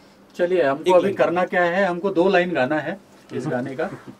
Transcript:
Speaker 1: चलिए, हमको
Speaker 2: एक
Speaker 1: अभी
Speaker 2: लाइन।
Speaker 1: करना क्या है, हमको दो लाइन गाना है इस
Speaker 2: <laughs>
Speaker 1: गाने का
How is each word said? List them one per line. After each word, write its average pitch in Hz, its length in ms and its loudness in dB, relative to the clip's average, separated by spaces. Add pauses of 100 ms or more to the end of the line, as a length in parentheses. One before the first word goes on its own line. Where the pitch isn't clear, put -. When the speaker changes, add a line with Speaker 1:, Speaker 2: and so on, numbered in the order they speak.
(360)
Speaker 1:
चलिए, 180 260 0
हमको 139 220 0
Speaker 2:
एक 180 100 4
Speaker 1:
अभी 175 80 6
Speaker 2:
लाइन। 196 140 0
Speaker 1:
करना 170 280 2
क्या 180 200 0
है, 175 200 0
हमको 180 260 -2
दो 165 180 2
लाइन 180 240 2
गाना 147 260 0
है 156 220 -8 (320)
इस 123 140 -6
Speaker 2:
<laughs> - 0 -
Speaker 1:
गाने 131 300 -6
का 165 140 -4 (300)